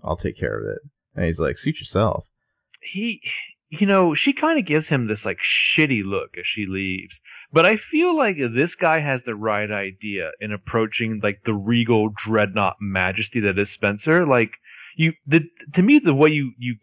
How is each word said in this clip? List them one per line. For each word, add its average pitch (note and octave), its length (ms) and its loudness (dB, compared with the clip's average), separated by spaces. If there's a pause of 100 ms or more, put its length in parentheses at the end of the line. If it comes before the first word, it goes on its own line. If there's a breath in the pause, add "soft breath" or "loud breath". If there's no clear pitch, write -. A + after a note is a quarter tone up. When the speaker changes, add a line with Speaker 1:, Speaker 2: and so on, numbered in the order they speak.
Speaker 1:
I'll - 140 -6
take - 200 -6
care G#1+ 220 -4
of G#1 80 -8
it." G1+ 140 -8 (340)
And - 120 -4
he's E2 120 -2
like, D2 180 -2
"Suit - 220 -4
yourself." - 480 -2 (540)
Speaker 2:
He, G#3+ 420 -8 (580 loud breath)
you G#3 60 4
know, F#3 260 6
she C4+ 220 0
kinda D#4 260 0
gives D#3+ 280 0
him B2+ 180 2
this, G#2+ 180 -4
like, F#2 140 -4
shitty C3+ 680 0
look G2 320 -6
as F2 100 -10
she G#2 200 -6
leaves. F#2+ 540 -6 (320 loud breath)
But D#3+ 120 6
I G#3+ 120 4
feel E4 380 0
like A3+ 220 2
this C3 380 0
guy D#3+ 240 2
has C#3 240 -2
the A#2 120 -6
right G#2 360 -2
idea G2 720 -6
in G#2+ 120 -6
approaching, A2 720 -2
like, G#2 220 -4
the A2+ 100 0
regal A2 600 2
dreadnought G#2+ 680 0
majesty F#2+ 580 -2
that G2 180 0
is G2+ 120 -2
Spencer. D3+ 560 0
Like, B2 320 2 (360 loud breath)
you, D#3+ 200 2 (120)
the, D3+ 180 4 (280)
to F3 100 2
me, C#4+ 160 6
the F3+ 160 4
way D3 140 6
you, C#3+ 300 0
you B2 240 -6